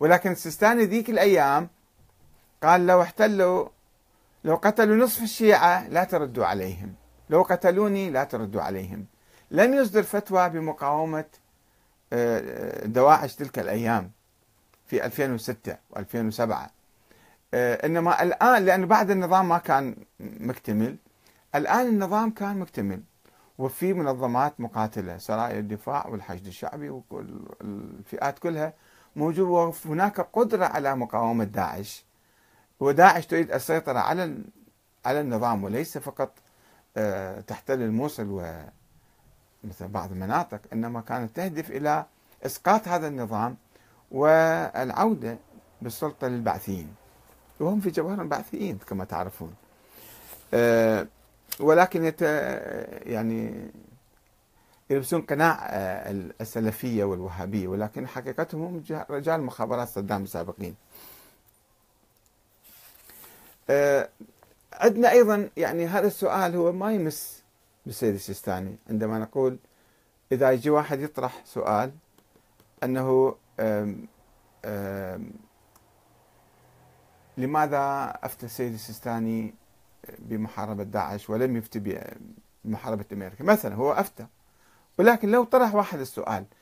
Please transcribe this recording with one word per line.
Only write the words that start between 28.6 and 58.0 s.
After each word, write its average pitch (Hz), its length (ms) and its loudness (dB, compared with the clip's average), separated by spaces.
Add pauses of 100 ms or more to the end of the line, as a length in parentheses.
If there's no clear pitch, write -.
موجودة، 165 340 0 (340)
وهناك 180 360 0
قدرة 220 440 0
على 139 320 0
مقاومة 117 480 0
داعش، 101 600 -6 (760)
وداعش 165 460 6
تريد 165 260 0
السيطرة 156 460 -2
على 175 260 0
ال-، 147 200 -8 (600)
على 135 160 0
النظام، 117 440 -2
وليس 127 340 -6
فقط، - 340 -8 (640)
آه، 98 440 -4
تحتل 123 420 -4
الموصل 117 480 -2
و 82 320 -8 (1000)
مثل 95 240 -12
بعض 95 240 -8
المناطق، 104 480 -4 (120)
إنما 117 280 -4
كانت 117 360 -8
تهدف 160 340 -6
إلى 151 360 -2 (400)
إسقاط 196 420 0
هذا 165 200 4
النظام 120 480 -4 (540)
والعودة 156 1300 2 (440)
بالسلطة 135 460 -6
للبعثيين، 98 640 -4 (640)
وهم 190 200 0
في 190 100 -2
جوهرهم 170 380 -4
بعثيين 180 500 -6
كما 95 260 -8
تعرفون. 87 500 -8 (1000)
آه، 113 520 4 (540)
ولكن 165 440 4
يت-، 160 180 -2 (840)
يعني 113 640 -4 (1200)
يلبسون 139 320 0
قناع، 156 480 2
آه، 98 400 -4 (300)
السلفية 110 640 -2
والوهابية، 92 640 -4
ولكن 107 380 -6